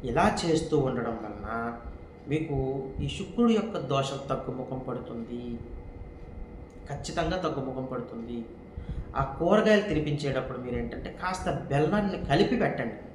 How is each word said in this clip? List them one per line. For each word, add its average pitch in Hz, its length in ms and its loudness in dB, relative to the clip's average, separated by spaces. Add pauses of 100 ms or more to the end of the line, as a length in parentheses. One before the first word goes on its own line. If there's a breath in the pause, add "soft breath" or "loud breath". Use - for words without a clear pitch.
ఇలా 139 240 4 (140)
చేస్తూ 156 360 4
ఉండడం 117 460 2
వలన 104 240 -8 (800)
మీకు 147 280 0 (440)
ఈ 143 80 -2
శుక్రుడు - 420 4
యొక్క 202 260 2 (160)
దోషం 135 360 2
తగ్గుముఖం 127 580 -4
పడుతుంది, 120 560 -6 (1500)
ఖచ్చితంగా 165 480 -2
తగ్గుముఖం 131 480 -2
పడుతుంది. 117 520 -6 (760 loud breath)
ఆ 135 60 2 (160)
కూరగాయలు 208 500 8
తినిపించేటప్పుడు 143 680 0
మీరు 123 180 -4
ఏంటంటే - 340 -4 (120)
కాస్త 185 300 -2 (180)
బెల్లాన్ని 180 560 4
కలిపి 190 320 6
పెట్టండి. 123 400 0 (180)